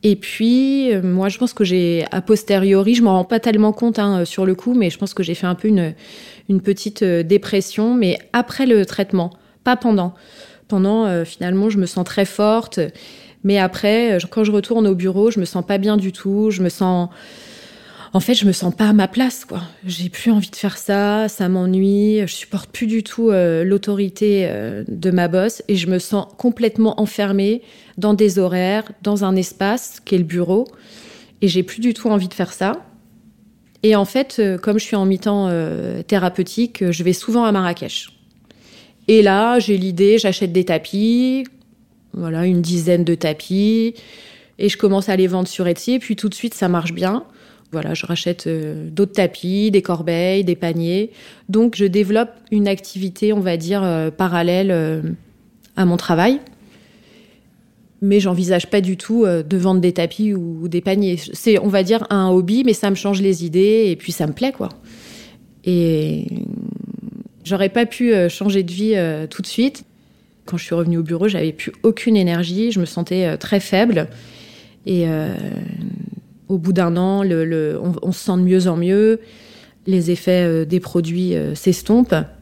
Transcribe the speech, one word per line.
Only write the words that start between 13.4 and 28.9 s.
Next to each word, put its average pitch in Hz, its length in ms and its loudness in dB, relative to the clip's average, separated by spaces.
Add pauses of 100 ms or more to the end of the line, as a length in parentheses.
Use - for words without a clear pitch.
mais 196 140 2
après, 208 560 2
euh, 185 60 2 (120)
quand 220 140 0
je 208 80 2
retourne 214 340 2
au 196 80 4
bureau, 190 360 2
je 220 100 -2
me 170 60 -2
sens 180 180 -6
pas 202 140 -2
bien 214 180 2
du 190 160 0
tout, 202 380 -2
je 185 100 -4
me 180 80 2
sens, 180 400 0 (1040)
en 190 80 4
fait, 247 140 0
je 208 100 0
me 196 80 4
sens 175 220 -2
pas 214 160 2
à - 20 6
ma 196 160 4
place, 247 380 -2
quoi. - 160 -8 (240)
J'ai 175 240 -8
plus - 200 -2
envie 208 200 2
de - 60 -20
faire 196 200 -4
ça, 208 520 0
ça 196 200 -2
m'ennuie, 196 720 2
je 185 140 -4
supporte - 360 -10
plus - 160 -4
du 214 160 0
tout, 226 280 0
euh, 175 340 2
l'autorité, 196 840 0
euh, 104 380 -6
de 165 220 -2
ma 175 180 2
boss 185 400 0
et 208 80 2
je 170 100 -2
me 185 120 0
sens 196 280 -4 (100)
complètement 220 640 0
enfermée 202 640 0 (340)
dans 208 160 2
des 202 260 4
horaires, 185 540 0 (100)